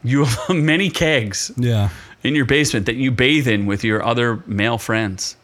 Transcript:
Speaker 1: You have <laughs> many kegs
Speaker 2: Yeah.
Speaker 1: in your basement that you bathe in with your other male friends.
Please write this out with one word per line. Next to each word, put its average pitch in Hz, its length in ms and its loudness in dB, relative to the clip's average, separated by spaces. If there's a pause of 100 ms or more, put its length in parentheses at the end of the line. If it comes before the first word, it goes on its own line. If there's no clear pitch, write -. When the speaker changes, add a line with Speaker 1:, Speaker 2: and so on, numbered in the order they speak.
Speaker 1:
You 139 220 2
have 117 240 -2
<laughs> 185 60 2
many 160 360 2
kegs 131 640 0
Speaker 2:
Yeah. 113 320 2 (340)
Speaker 1:
in 135 120 0
your 143 100 2
basement 135 400 2
that 113 120 -2
you 131 120 0
bathe 131 380 2
in 101 180 2
with 101 180 -2
your 107 220 0
other 117 400 0
male 110 320 -2
friends. 110 680 -4